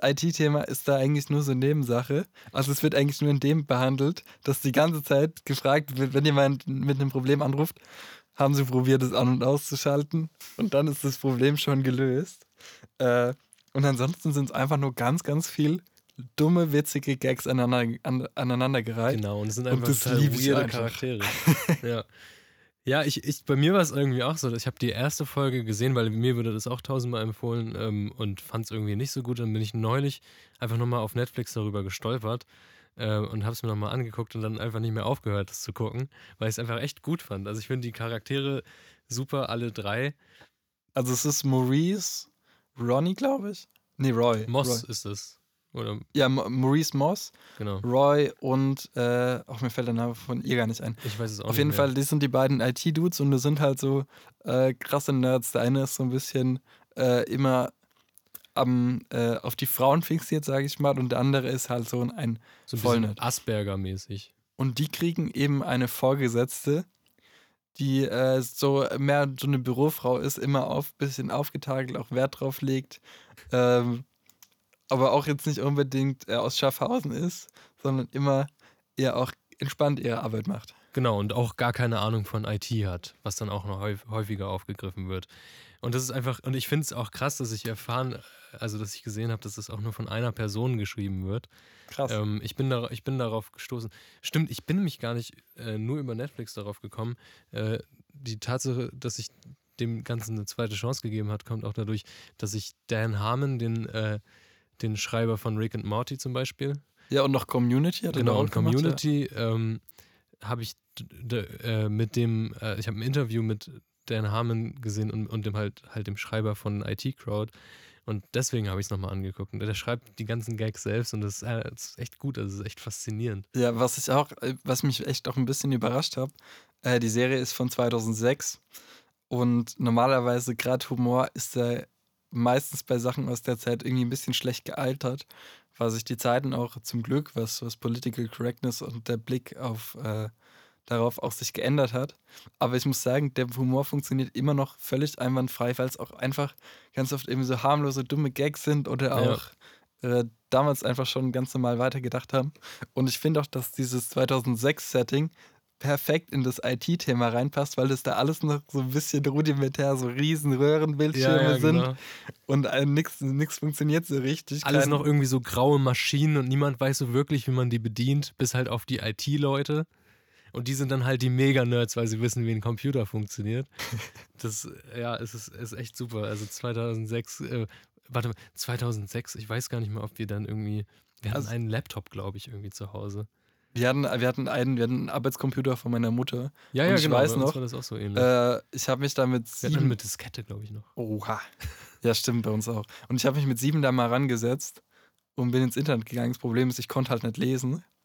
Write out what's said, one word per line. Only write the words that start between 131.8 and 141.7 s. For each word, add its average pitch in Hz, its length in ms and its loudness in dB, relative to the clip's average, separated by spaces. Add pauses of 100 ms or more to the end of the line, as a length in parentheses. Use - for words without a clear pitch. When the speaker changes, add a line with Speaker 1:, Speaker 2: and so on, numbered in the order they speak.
Speaker 1:
meistens 123 520 2
bei 127 160 0
Sachen 123 280 -2
aus 123 140 -4
der 123 160 -2
Zeit 120 260 -4
irgendwie 127 220 0
ein 120 40 -2
bisschen 127 240 -4
schlecht - 320 -4
gealtert, 131 600 -4 (520)
weil 117 120 0
sich 113 140 -2
die 117 140 -6
Zeiten 127 360 0
auch 120 280 -6
zum 117 220 -4
Glück, 143 320 -2
was, 113 280 -4
was 117 120 -8
Political 120 520 -4
Correctness 120 540 -4
und 113 260 -10
der 120 100 -2
Blick 123 400 -6
auf, 113 460 -8
äh, 110 260 -4 (560)
darauf 120 340 0
auch 151 120 -4
sich - 220 -8
geändert 127 400 2